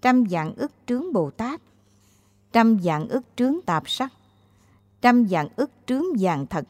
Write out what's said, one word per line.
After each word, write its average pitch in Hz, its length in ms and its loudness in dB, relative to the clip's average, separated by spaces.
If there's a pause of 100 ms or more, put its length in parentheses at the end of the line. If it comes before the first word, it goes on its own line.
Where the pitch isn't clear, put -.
Trăm 254 280 4
vạn 160 260 -4
ức 285 160 -6 (140)
trướng 285 280 -4
Bồ 165 160 0
Tát, 247 320 -8 (880)
trăm 226 320 4
vạn 156 240 -2
ức 254 180 -4 (100)
trướng 269 300 0
tạp 160 240 -2
sắc, - 240 -6 (880)
trăm 247 280 6
vạn 156 260 -2
ức 277 160 -2 (140)
trướng 269 200 -2 (140)
vàng 165 280 -2
thật 160 220 -6